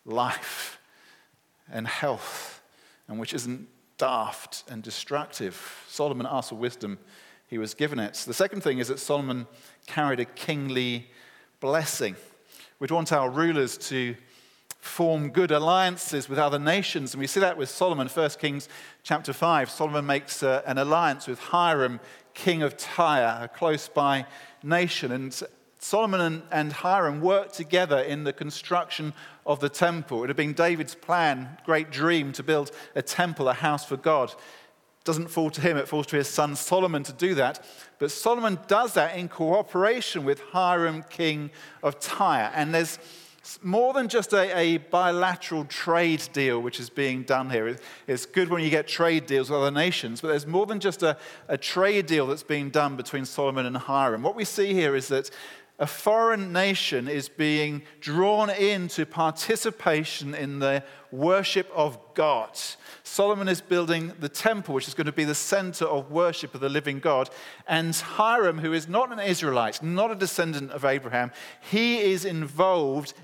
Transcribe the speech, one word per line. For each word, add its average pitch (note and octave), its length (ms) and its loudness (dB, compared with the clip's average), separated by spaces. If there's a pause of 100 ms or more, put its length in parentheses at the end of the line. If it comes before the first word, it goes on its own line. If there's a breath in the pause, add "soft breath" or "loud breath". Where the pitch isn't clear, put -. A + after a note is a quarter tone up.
life - 760 -4 (920 soft breath)
and A2+ 160 -10
health - 720 -8 (460 soft breath)
and A2 120 -12
which A2 140 -8
isn't B2 340 -8 (300)
daft A#2+ 720 -4
and A2 140 -12
destructive. - 1040 -8
Solomon C3 420 -4
asked C3 200 -4
for A#2 60 -12
wisdom. A2+ 440 -6 (480 loud breath)
He A#2 100 -8
was G#2+ 160 -6
given D3 260 -4
it. G#2 160 -6 (100)
The A#2+ 80 -8
second G3 280 -2
thing C3 180 0
is A#2 100 -4
that C#3 100 -6
Solomon C3 480 -4 (400 loud breath)
carried C#3 320 0
a A#2+ 60 0
kingly B2+ 840 -4 (520 loud breath)
blessing. C3+ 560 -2 (640 loud breath)
We'd C#3 120 -4
want E3 220 0
our C3+ 160 4
rulers D3 480 0 (120)
to B2 260 -2 (720 soft breath)
form D#3+ 440 0
good F3 220 2
alliances D#3+ 800 2
with C3+ 80 -4
other D3 220 2
nations. D#3 540 0
And C3 60 -8
we C#3 80 -4
see G3 120 0
that F3+ 180 4
with C3+ 120 -4
Solomon, D#3+ 380 0
First D3+ 320 -2
Kings C#3+ 300 -4 (340 loud breath)
chapter D3 300 -2
five. D#3 360 2
Solomon D3 360 -2
makes, C#3 380 -2
uh, C3 220 4
an C3+ 120 -2
alliance D3 500 2
with B2 120 -6
Hiram, D3 600 2 (340 loud breath)
king E3+ 280 0
of C#3+ 160 -2
Tyre, B2+ 640 2
a A#2 60 -8
close-by C#3+ 800 0 (360 loud breath)
nation. E3 500 0
And C3 300 -6 (380)
Solomon G3 420 2
and, D#3+ 300 -2
and D3+ 200 0
Hiram E3+ 480 2
worked F#3+ 360 2
together D#3+ 440 2
in D3 240 -4
the C#3+ 80 -2
construction D#3 800 -4 (320 loud breath)
of D3 140 0
the C#3 100 0
temple. D#3 540 0
It B2+ 40 -4
had C3+ 100 -4
been D3+ 160 0
David's E3 420 0
plan, D3 720 0
great D#3 260 0
dream, D3 420 0
to C3 100 -8
build D3 280 0 (220 loud breath)
a C#3+ 80 -2
temple, D#3+ 480 0
a B2+ 40 4
house D3 320 0
for C#3 120 -6
God. C#3 360 2 (720 loud breath)
Doesn't E3 260 -2
fall D#3+ 220 0
to D3+ 100 -8
him, E3 160 4
it C3+ 100 -2
falls D3+ 200 -2
to D#3 80 -2
his C#3 120 0
son D3 280 0
Solomon F3 480 2
to C3+ 100 -12
do F3+ 220 0
that. C3+ 300 0 (320 loud breath)
But D3+ 140 -2
Solomon A3+ 560 0
does A3 260 4
that E3 240 2
in F3 120 -6
cooperation F#3+ 960 0
with C#3+ 160 2 (100)
Hiram, E3+ 580 2
king D3+ 400 -2 (340 loud breath)
of C#3+ 160 0
Tyre. C#3+ 540 0
And D#3 200 0
there's E3 260 0 (600 loud breath)
more A#3 320 2
than B3+ 140 0
just G#3+ 260 0
a, F#3 240 4
a E3 200 4
bilateral F3 880 0
trade E3 680 2
deal C3 260 2
which A#2+ 200 -6
is A#2+ 100 -10
being C3 340 -2
done C3 260 0
here. A2+ 180 0
It, B2 140 -6 (260 loud breath)
it's C3 180 -2
good F3+ 240 0
when E3+ 140 0
you D#3 60 2
get D3+ 180 2
trade E3 380 2
deals C3+ 240 2
with D3 100 2
other C#3 120 2
nations, C#3+ 500 0
but D#3+ 80 -2
there's D3 180 0
more F#3 180 0
than G#3 140 -4
just F#3+ 240 -2
a, D3+ 140 4 (300 loud breath)
a D3 100 0
trade F#3+ 480 2
deal D3+ 220 2
that's D3+ 160 -4
being C#3+ 260 -4
done C#3+ 260 2
between C3 300 -6
Solomon C3+ 400 -2
and B2+ 120 -4
Hiram. B2+ 460 0
What G3 120 0
we A3 100 -4
see G3 280 0
here D3+ 220 4
is B2+ 140 -2
that C3+ 200 0 (480 loud breath)
a D3 100 0
foreign G#3+ 640 2
nation F3+ 560 0
is C#3+ 180 -4
being D3+ 560 0 (160 loud breath)
drawn G3+ 500 2
into F#3+ 560 2
participation D#3+ 1300 0
in C#3+ 260 -6
the C#3 240 2 (280 loud breath)
worship F#3 640 2
of D3 220 2 (160)
God. C#3 440 2 (460 loud breath)
Solomon G3 460 2
is F3+ 100 2
building E3+ 600 0
the C#3+ 100 -6
temple, G3+ 440 -2
which C3 140 -2
is B2+ 60 -10
gonna D3+ 180 -2
be D3+ 140 0
the D3 100 0
center F#3 500 -2
of C#3+ 260 -2
worship D#3+ 440 0
of C3+ 60 -10
the C#3 80 0
living C#3 300 -2
God. C3+ 300 2 (380 loud breath)
And E3 260 0
Hiram, G#3+ 640 2
who D#3+ 120 -2
is D#3+ 160 -2
not A#3+ 240 0
an A3 80 -8
Israelite, D3 640 0
not F#3+ 280 2
a G#3+ 40 -6
descendant E3 560 -2
of C#3 140 -2
Abraham, B2 460 0 (280 loud breath)
he A#3 400 0
is F#3+ 240 2
involved, D#3 920 0 (100)